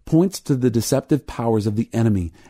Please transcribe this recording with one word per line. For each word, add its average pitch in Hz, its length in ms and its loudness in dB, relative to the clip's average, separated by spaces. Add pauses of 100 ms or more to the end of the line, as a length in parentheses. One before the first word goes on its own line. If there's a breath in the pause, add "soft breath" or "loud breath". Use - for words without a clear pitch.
points 175 360 0
to - 140 -2
the 127 140 2
deceptive 131 560 0
powers 113 400 -2
of 107 100 -2
the 113 160 -4
enemy 101 400 0 (180 soft breath)